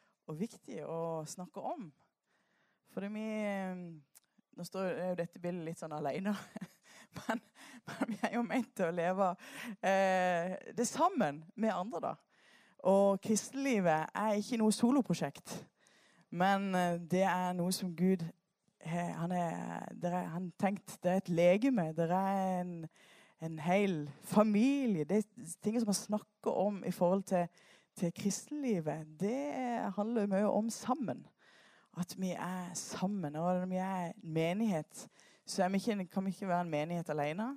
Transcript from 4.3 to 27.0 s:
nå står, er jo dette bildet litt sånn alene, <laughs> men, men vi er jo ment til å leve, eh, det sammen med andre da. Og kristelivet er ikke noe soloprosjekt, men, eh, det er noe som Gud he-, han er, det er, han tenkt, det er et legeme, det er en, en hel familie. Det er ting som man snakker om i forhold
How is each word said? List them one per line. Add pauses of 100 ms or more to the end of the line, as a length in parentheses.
nå
står,
er
jo
dette
bildet
litt
sånn
alene, (440)
<laughs>
men, (460)
men
vi
er
jo
ment
til
å
leve, (480)
eh, (200)
det
sammen (100)
med
andre
da. (720)
Og
kristelivet
er
ikke
noe
soloprosjekt, (760)
men,
eh,
det
er
noe
som
Gud (580)
he-,
han
er,
det
er,
han (100)
tenkt,
det
er
et
legeme,
det
er (180)
en, (600)
en
hel (120)
familie.
Det
er (400)
ting
som
man
snakker
om
i
forhold